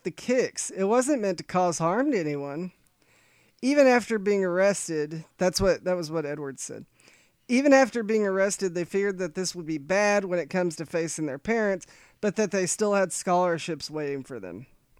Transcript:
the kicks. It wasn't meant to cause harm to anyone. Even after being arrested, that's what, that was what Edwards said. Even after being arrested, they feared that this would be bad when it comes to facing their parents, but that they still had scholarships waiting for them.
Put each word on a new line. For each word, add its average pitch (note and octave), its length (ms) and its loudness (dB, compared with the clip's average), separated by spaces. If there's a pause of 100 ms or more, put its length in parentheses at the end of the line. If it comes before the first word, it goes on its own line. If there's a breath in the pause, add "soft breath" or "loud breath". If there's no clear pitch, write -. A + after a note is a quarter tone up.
the F3+ 80 -6
kicks. - 600 -2
It F#3+ 140 -4
wasn't B3 360 2
meant F#3+ 160 -2
to - 60 -14
cause F3+ 340 0
harm G#3+ 340 0
to G#3+ 80 0
anyone. D3 520 -6 (920)
Even C#4 260 6
after A#3 320 4
being G3 240 2
arrested, E3+ 800 0 (140)
that's F#3 240 0
what, F#3 240 2
that F3+ 100 0
was D#3+ 160 -6
what D#3+ 140 -4
Edwards C#3+ 380 -8
said. - 220 -12 (640 soft breath)
Even C#4 260 4
after B3 300 6
being G#3+ 220 2
arrested, F#3+ 480 0
they F3 120 -2
feared G3 340 -2
that F3 160 -6
this F#3 180 -4
would F3 140 -10
be D#3+ 100 -2
bad G3 480 2
when F3+ 140 -2
it D3 100 -4
comes F3+ 280 0
to D#3+ 80 -8
facing E3 420 -4
their C#3 100 -6
parents, G#3 480 -2 (360 soft breath)
but G#3 160 -2
that G#3+ 140 0
they F#3+ 140 0
still G#3 300 0
had F#3+ 180 2
scholarships F3 760 -2
waiting C#3+ 320 -4
for B2 160 -12
them. F#2+ 260 -12 (340)